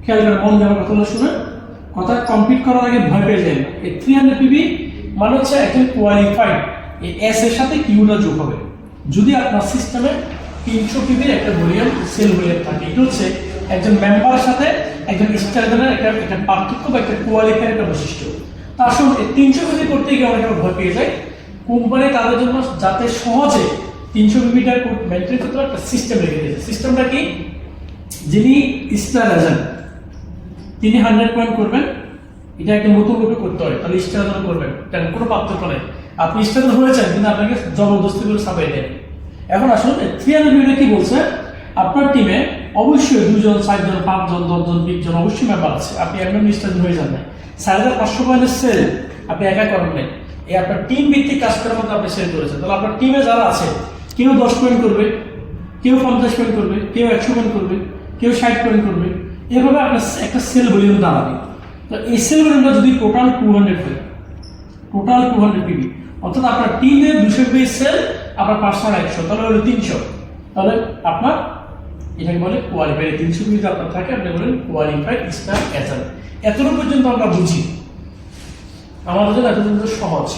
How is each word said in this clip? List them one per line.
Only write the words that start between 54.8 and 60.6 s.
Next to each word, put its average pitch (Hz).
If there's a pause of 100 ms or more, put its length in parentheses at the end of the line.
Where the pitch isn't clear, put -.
করবে, 208 (800)
কেউ 254 (100)
পঞ্চাশ 233
পয়েন্ট 226
করবে, 190 (180)
কেউ 233
একশো -
পয়েন্ট 214
করবে, 185 (440)
কেউ 240 (100)
ষাট 233
পয়েন্ট 208
করবে, 180 (460)
এভাবে 269
আপনার 240 (240)
একটা - (100)
সেল 247